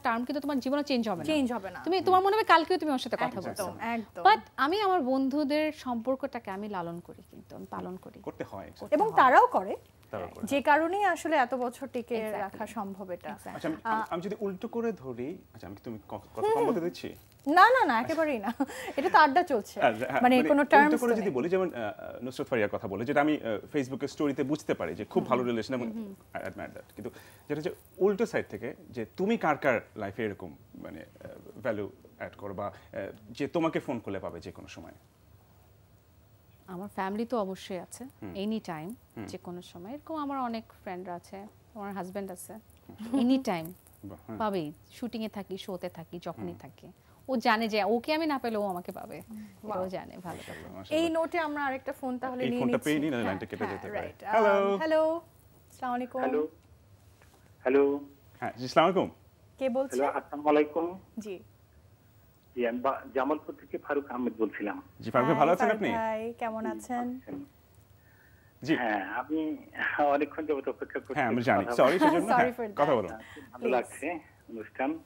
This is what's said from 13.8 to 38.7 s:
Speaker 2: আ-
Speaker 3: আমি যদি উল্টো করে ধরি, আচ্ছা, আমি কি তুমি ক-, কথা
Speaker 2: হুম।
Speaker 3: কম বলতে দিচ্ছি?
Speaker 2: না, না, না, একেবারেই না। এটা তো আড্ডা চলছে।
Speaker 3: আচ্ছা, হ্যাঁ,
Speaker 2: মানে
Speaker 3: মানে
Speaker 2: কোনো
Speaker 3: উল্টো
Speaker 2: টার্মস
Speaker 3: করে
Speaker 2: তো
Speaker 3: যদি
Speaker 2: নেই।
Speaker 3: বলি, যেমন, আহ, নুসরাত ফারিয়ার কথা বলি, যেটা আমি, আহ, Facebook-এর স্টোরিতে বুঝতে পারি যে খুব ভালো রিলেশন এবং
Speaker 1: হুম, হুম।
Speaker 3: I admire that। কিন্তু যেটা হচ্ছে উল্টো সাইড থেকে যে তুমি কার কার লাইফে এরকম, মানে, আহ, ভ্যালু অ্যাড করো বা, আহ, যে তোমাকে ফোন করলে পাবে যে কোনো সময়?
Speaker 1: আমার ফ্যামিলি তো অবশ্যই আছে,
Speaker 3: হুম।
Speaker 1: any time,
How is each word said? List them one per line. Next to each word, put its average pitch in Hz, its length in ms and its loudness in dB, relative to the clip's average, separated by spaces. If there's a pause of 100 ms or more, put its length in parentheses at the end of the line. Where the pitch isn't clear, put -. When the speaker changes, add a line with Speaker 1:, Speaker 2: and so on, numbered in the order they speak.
Speaker 2:
আ- 220 260 0
Speaker 3:
আমি 170 120 -4
যদি 202 180 -4
উল্টো 196 280 -4
করে 233 240 -2
ধরি, 131 460 -8 (160)
আচ্ছা, - 140 -14
আমি 101 80 -12
কি - 80 -18
তুমি 110 240 -10
ক-, - 80 -10
কথা - 260 -10
Speaker 2:
হুম। 427 120 2
Speaker 3:
কম 440 120 4
বলতে 233 160 2
দিচ্ছি? - 340 -6 (320)
Speaker 2:
না, 359 220 10
না, 480 160 6
না, 240 160 2
একেবারেই 302 380 0
না। 214 140 -4 (440)
এটা 285 120 2
তো - 80 8
আড্ডা 311 260 8
চলছে। 226 380 -2
Speaker 3:
আচ্ছা, 113 240 4
হ্যাঁ, 135 160 0
Speaker 2:
মানে 254 160 8
Speaker 3:
মানে 302 120 6
Speaker 2:
কোনো 285 120 8
Speaker 3:
উল্টো 294 160 8
Speaker 2:
টার্মস 302 240 8
Speaker 3:
করে 240 100 4
Speaker 2:
তো 226 40 4
Speaker 3:
যদি 214 100 0
Speaker 2:
নেই। 165 100 0
Speaker 3:
বলি, 135 140 2
যেমন, 185 240 2
আহ, - 520 -6
নুসরাত 131 220 -6
ফারিয়ার 110 220 4
কথা 104 180 -4
বলি, 98 180 -4
যেটা 143 160 4
আমি, 151 160 4
আহ, 110 280 -4 (100)
Facebook-এর 135 320 -2
স্টোরিতে 143 360 0
বুঝতে 151 300 0
পারি 87 220 -4
যে 104 100 -6
খুব - 200 0
ভালো 127 180 2
রিলেশন 120 300 -2
এবং 131 140 -2
Speaker 1:
হুম, 220 160 -8
হুম। 196 120 -14 (180)
Speaker 3:
I - 40 -6
admire 90 360 -10
that। - 220 -18
কিন্তু 107 140 -10 (400)
যেটা 147 60 -4
হচ্ছে 156 200 -4 (220)
উল্টো 202 280 4
সাইড 117 240 -2
থেকে 113 260 -8 (140)
যে 113 160 -6 (120)
তুমি 214 200 2
কার 151 200 2
কার 123 220 2 (160)
লাইফে 107 300 -6
এরকম, 92 300 -6 (200)
মানে, 85 240 -14
আহ, - 600 -18
ভ্যালু 104 300 -4 (260)
অ্যাড 95 180 -12
করো 98 180 -10
বা, 101 140 -6
আহ, - 300 -14 (320)
যে 139 180 -6
তোমাকে 165 320 0
ফোন 123 200 -4
করলে 98 200 -6
পাবে 87 200 -8
যে 92 120 -12
কোনো - 160 -16
সময়? 85 260 -16 (1700)
Speaker 1:
আমার 185 280 -10
ফ্যামিলি 202 300 -2
তো 233 140 -2
অবশ্যই 190 400 -6
আছে, - 240 -14
Speaker 3:
হুম। 220 300 -14
Speaker 1:
any 208 260 -2
time, 170 340 -8 (240)